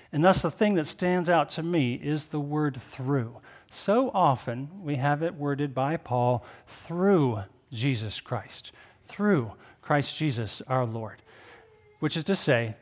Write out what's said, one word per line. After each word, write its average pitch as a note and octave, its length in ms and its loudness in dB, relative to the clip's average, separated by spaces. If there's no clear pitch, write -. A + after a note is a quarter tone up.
and D3+ 120 2
thus F#3 160 6
the D#3+ 120 0
thing G#3 240 2
that D3+ 100 0
stands F3+ 420 0
out D#3+ 220 4
to D#3+ 140 -6
me, D#3 300 2
is D3 320 -4
the D3+ 140 -6
word C#3+ 400 -2
"through." B2 560 -4
So A#3 440 0
often C#3 560 0
we D3 140 -4
have D3 300 0
it E3 100 -2
worded C#3+ 400 -4
by C3+ 220 -2
Paul, B2 480 0
"through E3 760 0
Jesus A2+ 480 -2
Christ," - 500 -10
"through F3 440 2
Christ - 340 0
Jesus A#2+ 520 -2
our C3 160 2
Lord," A2+ 380 -8
which D#3 180 -2
is D#3+ 80 -4
to G3 100 0
say A#2 480 2